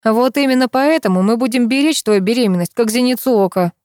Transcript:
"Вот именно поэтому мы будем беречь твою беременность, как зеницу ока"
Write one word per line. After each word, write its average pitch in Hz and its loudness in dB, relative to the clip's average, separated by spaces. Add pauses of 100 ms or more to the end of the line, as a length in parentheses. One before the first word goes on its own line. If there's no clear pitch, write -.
"Вот 226 0
именно 262 0
поэтому 262 0
мы 220 0
будем 240 0
беречь 277 0
твою 208 0
беременность, 190 0
как 226 0
зеницу 254 0
ока" 190 0 (120)